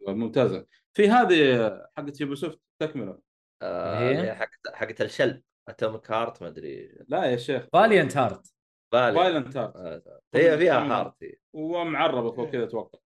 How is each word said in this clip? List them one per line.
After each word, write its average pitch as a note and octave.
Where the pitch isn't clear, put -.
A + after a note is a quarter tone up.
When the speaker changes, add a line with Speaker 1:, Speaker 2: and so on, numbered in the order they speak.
Speaker 1:
ممتازة. G#2+
في G3+
هذه D3+
حقت C#3+
يوبيسوفت D3
تكملة. B2
Speaker 2:
آه، F2
Speaker 3:
اللي A#2+
هي؟ C3+
Speaker 2:
اللي F3
هي -
حقت، -
حقت A2
الشلب. B2
أتوميك A2
هارت، A2+
ما F2
أدري. D2+
Speaker 1:
لا E3+
يا B2+
شيخ. B2+
Speaker 3:
فاليانت E3+
هارت. A2+
Speaker 2:
فاليانت. A#2+
Speaker 3:
فاليانت D3+
Speaker 1:
هارت. A2
Speaker 2:
آه، E2+
هي D#3
فيها D#3
Speaker 1:
كملة. G#2+
Speaker 2:
هارت، -
هي. -
Speaker 1:
ومعربة D#3
فوق A#2
Speaker 4:
إيه. A#2
Speaker 1:
كذا B2
أتوقع. G#2+